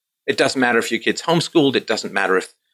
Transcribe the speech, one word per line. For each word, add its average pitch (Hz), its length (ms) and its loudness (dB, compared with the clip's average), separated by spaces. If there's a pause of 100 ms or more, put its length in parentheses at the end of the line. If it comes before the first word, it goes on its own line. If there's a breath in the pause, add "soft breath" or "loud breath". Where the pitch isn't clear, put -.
(260)
It 135 120 -4
doesn't 139 220 0
matter 120 200 4
if 113 120 -2
your 113 80 -2
kid's - 240 -4
homeschooled. 156 520 2
It 104 120 -2
doesn't 104 260 -6
matter 95 240 2
if, - 160 -6 (200)